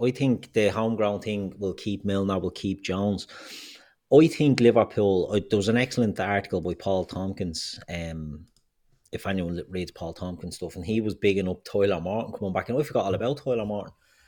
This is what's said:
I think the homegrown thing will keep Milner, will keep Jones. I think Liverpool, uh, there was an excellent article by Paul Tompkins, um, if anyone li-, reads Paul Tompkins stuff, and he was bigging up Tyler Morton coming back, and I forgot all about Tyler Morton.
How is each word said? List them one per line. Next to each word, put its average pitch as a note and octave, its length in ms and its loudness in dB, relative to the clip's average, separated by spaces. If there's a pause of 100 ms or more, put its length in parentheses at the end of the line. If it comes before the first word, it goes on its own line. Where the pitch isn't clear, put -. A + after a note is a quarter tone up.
I B2+ 100 4
think B2+ 420 0
the G#2+ 160 4
homegrown G#2 500 0
thing G2+ 380 -4
will G2 160 -2
keep G2+ 320 -6
Milner, G2 340 0
will F2+ 120 -2
keep - 300 -4
Jones. F#2+ 460 -2 (880)
I D#3+ 140 10
think D3 340 4
Liverpool, G#2 720 4
uh, G2+ 160 2
there G#2+ 80 2
was G2 100 0
an A2+ 100 4
excellent B2 420 0
article G2 420 0
by F2 140 -2
Paul F#2+ 300 0
Tompkins, F#2 720 -6 (120)
um, E2 560 -8 (640)
if - 160 -8
anyone F2 300 -2
li-, E2+ 120 -6
reads F2+ 220 -6
Paul E2 220 -10
Tompkins F2 420 -10
stuff, - 220 -10
and E2+ 80 -8
he A2 160 2
was G#2+ 120 -2
bigging G2 360 2
up F2 160 -6
Tyler G2 340 2
Morton G2+ 340 -4
coming F#2+ 200 -4
back, F#2 160 -2
and B2 100 0
I D3+ 40 2
forgot A#2+ 220 0
all F#2+ 100 0
about B2+ 280 -2
Tyler A#2 220 0
Morton. G2+ 280 -6 (340)